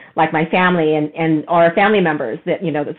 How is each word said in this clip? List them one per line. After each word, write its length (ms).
like 160
my 140
family 500
and, 180
and 340
our 260
family 260
members 440
that, 180
you 80
know, 140
that 140